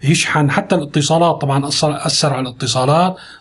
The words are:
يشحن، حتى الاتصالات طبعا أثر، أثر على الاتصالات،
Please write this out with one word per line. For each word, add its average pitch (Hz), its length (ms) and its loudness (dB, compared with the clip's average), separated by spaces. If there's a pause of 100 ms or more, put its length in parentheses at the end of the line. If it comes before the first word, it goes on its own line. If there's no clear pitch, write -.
يشحن، 147 480 2
حتى - 240 0
الاتصالات 160 640 0
طبعا 139 280 0
أثر، 151 380 -2
أثر 143 260 0
على 127 160 -4
الاتصالات، 143 680 0 (240)